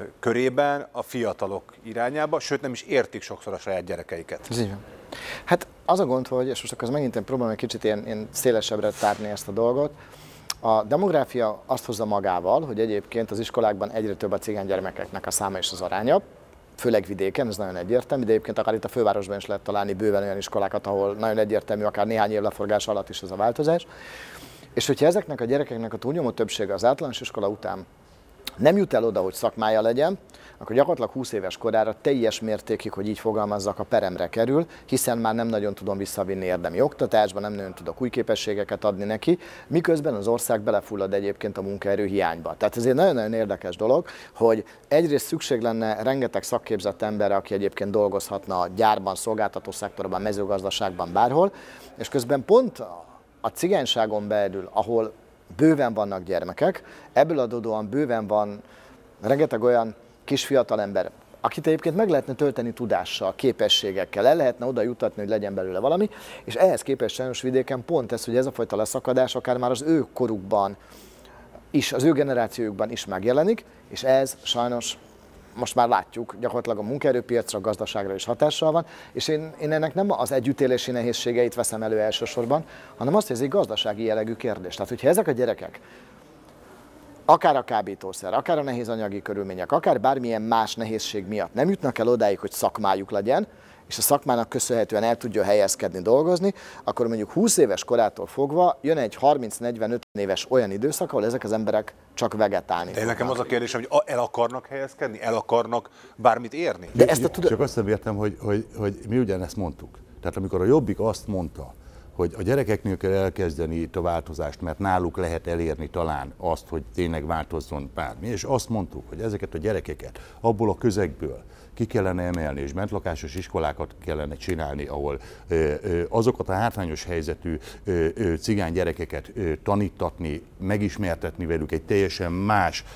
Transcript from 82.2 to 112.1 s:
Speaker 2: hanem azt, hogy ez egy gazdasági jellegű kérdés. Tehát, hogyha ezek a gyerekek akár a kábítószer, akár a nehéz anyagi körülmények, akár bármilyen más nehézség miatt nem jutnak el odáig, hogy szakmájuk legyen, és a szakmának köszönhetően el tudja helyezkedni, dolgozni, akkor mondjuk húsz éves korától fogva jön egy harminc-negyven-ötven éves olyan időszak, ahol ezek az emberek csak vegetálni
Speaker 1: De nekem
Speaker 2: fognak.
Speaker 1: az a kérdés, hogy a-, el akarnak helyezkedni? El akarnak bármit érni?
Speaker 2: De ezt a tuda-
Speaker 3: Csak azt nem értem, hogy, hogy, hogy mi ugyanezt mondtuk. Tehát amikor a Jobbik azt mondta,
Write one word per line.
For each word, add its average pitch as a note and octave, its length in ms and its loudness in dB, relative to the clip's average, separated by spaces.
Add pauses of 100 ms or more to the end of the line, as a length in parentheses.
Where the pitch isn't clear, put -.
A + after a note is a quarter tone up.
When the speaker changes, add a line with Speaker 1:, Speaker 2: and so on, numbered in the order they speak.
Speaker 2:
hanem C3+ 180 0
azt, G#3 120 4
hogy B2+ 100 -4
ez A2+ 60 -2
egy C#3 60 0
gazdasági A2+ 560 0
jellegű A2 300 0
kérdés. F#2 400 -4
Tehát, G2 140 -6
hogyha B2 200 0
ezek F3+ 180 4
a D#3 60 2
gyerekek A2+ 480 -2 (1400)
akár D#3 320 6
a B2 60 0
kábítószer, G2 720 -4
akár D3+ 240 0
a D3 40 -2
nehéz A#2+ 260 -4
anyagi G#2 340 -4
körülmények, F#2+ 500 -6
akár D3+ 280 2
bármilyen A#2+ 420 0
más A2+ 320 2
nehézség A2 520 -4
miatt G2+ 280 -4
nem C#3 140 2
jutnak D#3+ 300 0
el A2+ 100 2
odáig, A2 300 4
hogy G2 120 -8
szakmájuk G2 600 0
legyen, A#2+ 360 2 (420)
és - 100 -8
a A2+ 40 -2
szakmának B2 460 2
köszönhetően A2 540 0
el A#2 140 2
tudja G#2+ 260 -2
helyezkedni, G2 580 2
dolgozni, D#3+ 540 4 (300)
akkor A#2+ 220 0
mondjuk A2 240 -2
húsz G3+ 260 4
éves G#2+ 280 4
korától A2 420 2
fogva D3+ 540 2
jön D3+ 180 0
egy A2+ 160 -2
harminc-negyven-ötven A#2+ 1080 0
éves F#2+ 280 0
olyan A#2+ 200 4
időszak, C#3 420 -2
ahol A2 120 2
ezek A#2 200 -2
az G#2 80 -2
emberek G#2+ 420 0 (200)
csak A2 200 -2
vegetálni F#2+ 580 0
Speaker 1:
De G2+ 120 -2
nekem A#2 120 0
Speaker 2:
fognak. B2+ 180 -2
Speaker 1:
az B2 60 -2
a B2 40 -2
kérdés, A#2+ 280 0
hogy A#2+ 180 -4
a-, D3 160 6
el C3+ 120 -2
akarnak A#2 480 -2
helyezkedni? C3+ 560 -8
El A2+ 120 0
akarnak A#2 560 0 (260)
bármit A#2 380 4
érni? G2+ 380 -4
Speaker 2:
De A#2+ 140 8
ezt C#3 180 4
a E3+ 40 2
tuda- F3 200 0
Speaker 3:
Csak A2 120 2
azt C#3 160 0
nem G#2 120 0
értem, G#2 280 0
hogy, G#2 240 -2
hogy, G#2 260 0 (100)
hogy G2 220 -2 (100)
mi A#2 100 2
ugyanezt F#2+ 380 0
mondtuk. - 420 -8 (220)
Tehát - 160 -4
amikor F#2 240 -2
a F#2 40 2
Jobbik A2 360 4
azt G#2+ 260 -2
mondta, E2 480 -6 (400)